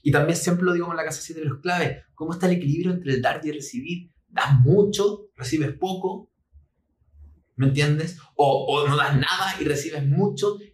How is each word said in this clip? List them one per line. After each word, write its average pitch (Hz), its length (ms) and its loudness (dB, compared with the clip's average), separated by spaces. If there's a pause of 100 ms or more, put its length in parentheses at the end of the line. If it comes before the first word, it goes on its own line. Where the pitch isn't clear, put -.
Y 143 100 0
también 156 240 2
siempre 180 300 0
lo 175 80 2
digo 170 140 -2
con 170 100 -6
la 147 60 -4
casa 156 180 -8
siete 160 200 -12
de 151 80 -4
los - 100 -6
claves. 175 440 -4 (120)
¿Cómo 160 180 -8
está 185 140 0
el 180 60 4
equilibrio 170 380 0
entre 143 220 -2
el 123 80 0
dar 151 220 0
y 151 60 -4
el 143 80 -6
recibir? 156 520 -10 (180)
¿Das 135 340 2
mucho? 202 760 4
¿Recibes 147 380 -4
poco? 190 580 -6 (1300)
¿Me 135 100 2
entiendes? 147 500 0 (180)
O, - 320 2
o 143 200 0
no 139 80 2
das 143 200 2
nada 185 440 0
y 151 60 -4
recibes 147 420 -2
mucho. 202 500 0 (160)